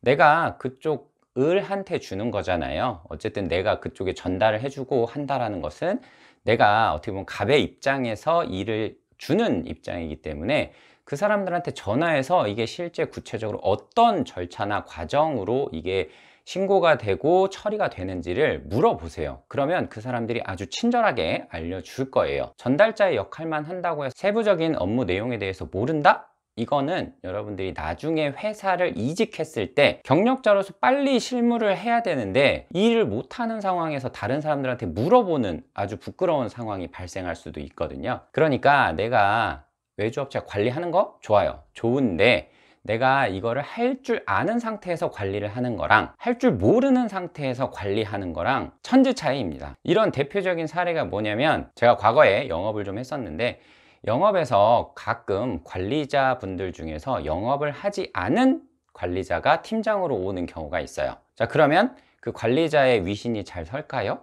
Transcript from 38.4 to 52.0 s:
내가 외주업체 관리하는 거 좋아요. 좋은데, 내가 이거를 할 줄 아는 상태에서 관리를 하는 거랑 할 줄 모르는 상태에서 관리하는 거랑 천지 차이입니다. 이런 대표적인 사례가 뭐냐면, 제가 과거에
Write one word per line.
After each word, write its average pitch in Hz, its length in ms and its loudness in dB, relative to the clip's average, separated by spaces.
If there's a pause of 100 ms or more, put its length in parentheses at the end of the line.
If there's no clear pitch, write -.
내가 101 720 2 (320)
외주업체 117 500 -4
관리하는 123 460 -2
거 185 300 0
좋아요. 87 400 2 (120)
좋은데, 117 800 4 (300)
내가 127 460 2
이거를 113 340 -2
할 254 420 -4
줄 233 220 -4
아는 156 340 0
상태에서 202 520 -4
관리를 101 380 -4
하는 123 280 -4
거랑 95 400 2
할 240 220 -4
줄 254 120 4
모르는 240 560 4
상태에서 147 640 -4
관리하는 101 600 -4
거랑 95 380 -2 (120)
천지 262 300 6
차이입니다. 98 680 -4
이런 185 280 2
대표적인 170 560 -2
사례가 165 380 -2
뭐냐면, 107 720 0
제가 120 200 6
과거에 117 540 6